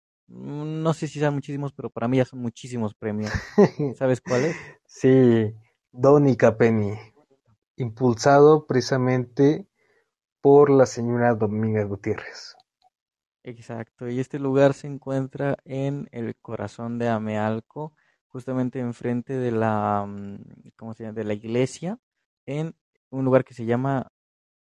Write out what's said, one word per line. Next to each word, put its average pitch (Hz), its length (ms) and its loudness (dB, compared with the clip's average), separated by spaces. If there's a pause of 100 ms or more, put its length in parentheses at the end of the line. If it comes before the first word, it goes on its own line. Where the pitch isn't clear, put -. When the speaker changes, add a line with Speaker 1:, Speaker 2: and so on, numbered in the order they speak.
(280)
Speaker 1:
mm, 147 540 -10
no 160 120 0
sé 156 140 -8
si 143 100 -12
sean 147 160 -2
muchísimos, 143 380 -8
pero 123 180 -12
para 117 180 -6
mí 131 100 2
ya 127 60 2
son 127 160 -12
muchísimos 120 540 -8
premios. 107 360 -6 (260)
Speaker 2:
<laughs> 147 420 2
Speaker 1:
¿Sabes 131 220 0
cuál 127 260 -2
es? 165 100 -4 (300)
Speaker 2:
Sí, 120 680 4 (380)
Donica 127 640 4
Penny, 110 380 2 (840)
impulsado 139 920 4
precisamente 127 1000 0 (720)
por 143 300 8
la 135 160 6
señora 120 480 0
Dominga 107 500 -2
Gutiérrez. - 680 -10 (880)
Speaker 1:
Exacto, 117 640 -14
y 123 120 -4
este 139 180 -6
lugar 139 360 4
se - 120 -16
encuentra 135 800 -6
en 139 480 -6
el 113 240 -8
corazón 117 640 -10
de 117 100 -2
Amealco, 110 880 -6 (320)
justamente 127 540 -6
enfrente 120 520 -6
de 127 180 -4
la, 107 560 0
mm, 101 720 -16
¿cómo 113 160 -16
se 113 120 -16
llama? 110 100 -12
De 110 100 -8
la 104 100 -4
iglesia, 127 640 -6 (480)
en 156 300 -10 (340)
un 135 140 -6
lugar 127 200 2
que - 100 -20
se 117 120 -12
llama, 127 460 -4 (520)